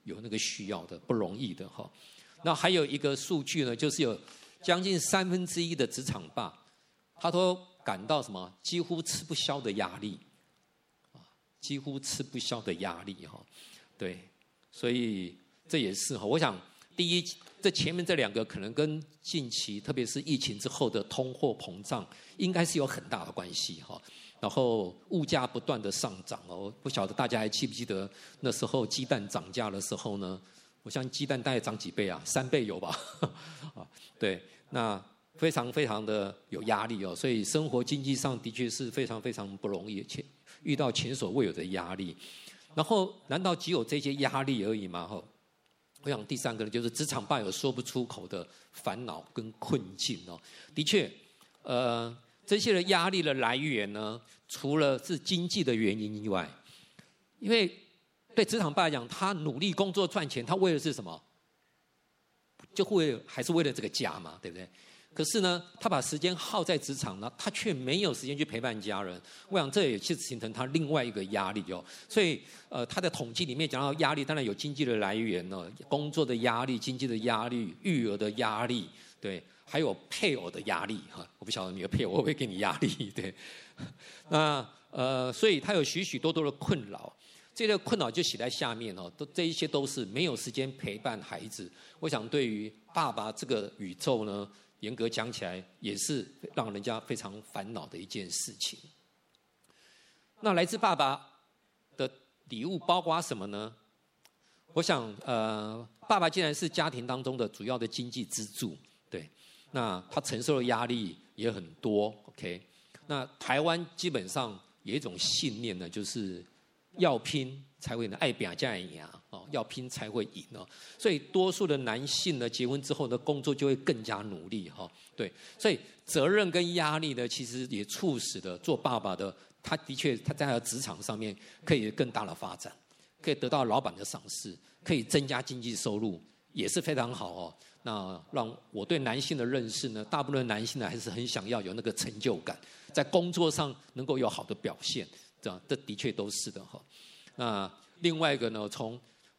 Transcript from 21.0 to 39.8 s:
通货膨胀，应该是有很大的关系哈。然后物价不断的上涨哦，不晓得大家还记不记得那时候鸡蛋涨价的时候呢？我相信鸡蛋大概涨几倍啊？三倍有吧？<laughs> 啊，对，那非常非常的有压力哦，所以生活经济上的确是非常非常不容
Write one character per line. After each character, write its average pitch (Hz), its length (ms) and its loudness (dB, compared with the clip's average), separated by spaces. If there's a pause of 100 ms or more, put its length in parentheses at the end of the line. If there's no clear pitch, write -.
通 131 280 -2
货 131 180 2
膨 95 340 -6
胀， 113 200 -4 (340)
应 185 140 2
该 170 140 4
是 160 140 0
有 135 80 2
很 - 220 -4
大 92 140 -2
的 82 80 -10
关 90 220 -8
系 - 300 -4
哈。 - 180 -14 (380)
然 104 100 0
后 113 460 2 (140)
物 170 140 4
价 135 220 2
不 120 140 -4
断 127 200 0
的 101 120 -2
上 95 340 -4
涨 - 220 -8
哦， 95 340 -8
不 139 80 -4
晓 - 160 2
得 98 80 -6
大 127 140 2
家 117 100 2
还 107 100 2
记 110 200 0
不 107 80 -6
记 117 100 -6
得 98 240 -4 (300)
那 127 120 0
时 - 140 0
候 127 220 2
鸡 127 180 -2
蛋 113 240 0
涨 95 220 -4
价 110 180 -2
的 98 100 -4
时 98 160 -4
候 101 220 -4
呢？ 92 240 -4 (400)
我 107 80 -14
相 131 140 -2
信 - 80 -6
鸡 143 160 -4
蛋 127 120 0
大 131 140 0
概 117 60 4
涨 107 180 -2
几 139 140 -8
倍 101 180 0
啊？ 82 160 -4
三 127 240 0
倍 135 160 4
有 92 140 -4
吧？ 90 200 -4 (300)
<laughs> - 0 - (460)
啊， 92 120 -14 (300)
对， 95 240 0 (300)
那 113 280 0 (360)
非 160 160 4
常 120 200 -2
非 147 140 2
常 110 180 0
的 104 320 0 (140)
有 95 140 -4
压 107 240 2
力 101 180 -4
哦， 90 100 -4
所 135 140 0
以 113 140 2
生 156 260 2
活 123 140 2
经 139 200 0
济 135 120 2
上 131 260 -2
的 117 80 -6
确 120 180 -2
是 117 220 -4
非 123 160 0
常 113 160 -4
非 123 100 -2
常 101 260 -8
不 107 100 -4
容 98 200 -2